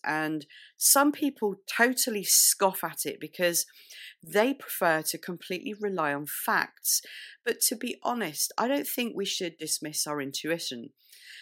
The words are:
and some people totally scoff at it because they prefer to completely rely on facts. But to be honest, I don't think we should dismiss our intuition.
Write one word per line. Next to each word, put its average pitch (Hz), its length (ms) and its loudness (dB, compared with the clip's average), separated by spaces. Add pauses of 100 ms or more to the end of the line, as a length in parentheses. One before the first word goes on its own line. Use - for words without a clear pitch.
and 156 420 0 (320)
some 285 340 6
people 226 440 0 (120)
totally 233 560 0
scoff - 580 4
at 160 220 -4
it - 160 -6
because 170 460 0 (560)
they 208 320 4
prefer 160 480 0
to - 160 -4
completely 180 600 -8
rely 180 360 0
on 147 120 -6
facts. - 760 -2 (420)
But - 180 -2
to - 140 0
be 240 260 -6
honest, 208 540 -2
I 233 120 0
don't 285 200 0
think 240 260 -4
we 196 120 -2
should 180 320 -4
dismiss 151 480 -4
our 147 160 -2
intuition. 139 680 -4 (500)